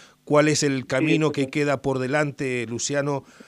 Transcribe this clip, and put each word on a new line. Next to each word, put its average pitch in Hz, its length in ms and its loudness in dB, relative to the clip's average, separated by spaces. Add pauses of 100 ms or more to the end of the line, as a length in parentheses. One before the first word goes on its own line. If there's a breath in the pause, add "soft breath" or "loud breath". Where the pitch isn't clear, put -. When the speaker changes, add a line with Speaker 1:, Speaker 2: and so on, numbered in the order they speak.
(240 soft breath)
Speaker 1:
¿Cuál 147 240 4
es 151 140 2
el 135 180 0
Speaker 2:
Sí, 120 40 -8
Speaker 1:
camino 156 480 2
que 143 100 -2
Speaker 2:
exactamente. 131 80 -2
Speaker 1:
queda 143 320 -2
por 131 160 -2
delante, 131 680 -2
Luciano, 139 580 -4 (240 soft breath)